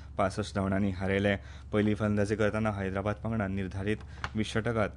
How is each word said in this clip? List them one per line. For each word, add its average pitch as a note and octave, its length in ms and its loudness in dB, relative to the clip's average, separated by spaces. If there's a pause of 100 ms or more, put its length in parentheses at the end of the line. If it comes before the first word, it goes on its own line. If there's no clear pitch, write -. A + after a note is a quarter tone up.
(180)
पासश्ट G2+ 380 0
धांवड्यांनी G2 360 2
हारयले. G2 440 2 (380)
पयली G#2+ 200 4
फलंदाजी G#2 420 2
करतना G#2+ 360 2
हैदराबाद G2 440 -2
पंगडान G#2+ 360 -2
निर्धारीत G2 460 -2 (380)
वीस G#2+ 120 0
षटकात A2 480 0